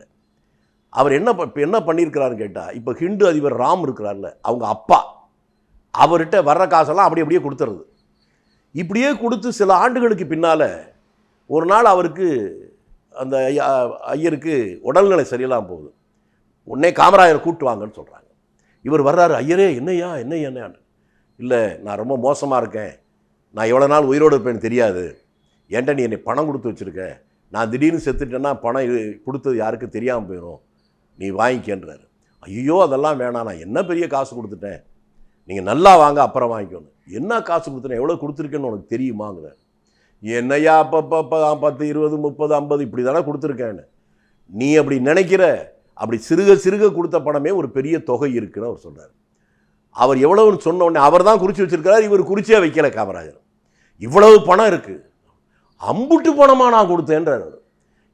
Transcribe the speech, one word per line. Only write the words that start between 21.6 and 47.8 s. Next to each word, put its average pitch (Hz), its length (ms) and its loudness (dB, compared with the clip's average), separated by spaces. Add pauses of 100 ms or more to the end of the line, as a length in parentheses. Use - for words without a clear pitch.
நான் 101 140 -10
ரொம்ப 123 200 -6
மோசமா 135 400 -2
இருக்கேன், 107 360 -6 (580)
நான் 113 160 -6
எவ்வளவு 139 260 2
நாள் 151 120 4
உயிரோடு 143 340 4
இருப்பேன்னு 113 200 -4
தெரியாது, 110 640 -4 (440)
ஏன்டா 127 260 -2
நீ 135 80 -2
என்னை 113 160 -4
பணம் 139 280 -4
கொடுத்து 123 240 -8
வச்சிருக்க, 92 500 -14 (300)
நான் 110 200 -4
திடீர்னு 151 340 -2
செத்துட்டேன்னா 135 560 -4
பணம் 123 220 -4
இது 113 420 -6
கொடுத்தது 131 320 -6
யாருக்கும் 110 340 -6
தெரியாம 117 360 -6
போயிடும், 85 340 -16 (580)
நீ 98 120 -8
வாங்கிக்கன்றாரு." 98 800 -4 (300)
"ஐயோ, 135 440 -2
அதெல்லாம் 143 380 0
வேணாம், 120 240 -6
நான் 95 140 -12
என்ன 107 260 -6
பெரிய 170 220 -4
காசு 135 300 -6
கொடுத்துட்டேன், 98 460 -14 (640)
நீங்க 98 180 -8
நல்லா 175 340 4
வாங்க, 147 260 4
அப்புறம் 120 300 -2
வாங்கிக்கோன்னு." 90 600 -14
"என்ன 190 300 -6
காசு 170 280 -6
கொடுத்துட்டேன், 127 300 -8
எவ்வளவு 160 280 -4
கொடுத்துருக்கேன்னு 143 420 -8
உனக்கு 107 280 -8
தெரியுமாங்கிறார்." 104 600 -10 (640)
"என்னய்யா, 139 580 2
அப்ப, 156 200 2
அப்ப, 160 220 -2
அப்ப 151 360 -2
பத்து, 147 320 -4
இருபது, 151 280 -2
முப்பது, 147 380 -4
ஐம்பது 143 300 -2
இப்படி 117 180 -6
தானே 135 160 0
கொடுத்துருக்கேன்னு." 131 680 -6 (600)
"நீ 131 300 0
அப்படி 139 240 2
நினைக்கிற, 165 720 2 (220)
அப்படி 110 340 -6
சிறுக 196 260 6
சிறுக 196 400 2
கொடுத்த 170 260 -2
பணமே 147 300 -2
ஒரு 143 200 -4
பெரிய 143 320 -4